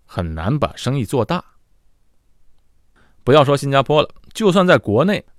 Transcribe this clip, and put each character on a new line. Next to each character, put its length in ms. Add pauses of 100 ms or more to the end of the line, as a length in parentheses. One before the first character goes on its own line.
很 280
难 240
把 160
生 240
意 60
做 180
大。 220 (1800)
不 120
要 100
说 100
新 160
加 120
坡 180
了， 80 (240)
就 180
算 160
在 120
国 260
内 180 (160)